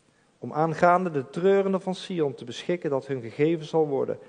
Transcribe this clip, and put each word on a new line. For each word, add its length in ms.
Om 140
aangaande 580
de 200
treurenden 500
van 140
Sion 400
te 100
beschikken 460
dat 160
hun 140
gegeven 460
zal 200
worden 320